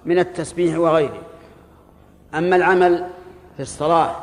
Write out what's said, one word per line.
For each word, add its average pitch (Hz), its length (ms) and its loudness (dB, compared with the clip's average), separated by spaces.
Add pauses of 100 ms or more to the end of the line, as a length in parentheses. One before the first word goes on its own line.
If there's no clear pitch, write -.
من 175 140 2
التسبيح 170 580 -2
وغيره. 151 440 0 (1120)
أما 175 200 0
العمل 180 500 4 (500)
في 139 60 -10
الصلاة، 156 500 0 (120)